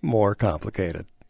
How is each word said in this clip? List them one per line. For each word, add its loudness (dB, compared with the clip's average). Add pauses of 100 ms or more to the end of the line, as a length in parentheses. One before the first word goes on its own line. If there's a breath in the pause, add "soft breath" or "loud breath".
more 2
complicated. -2 (240)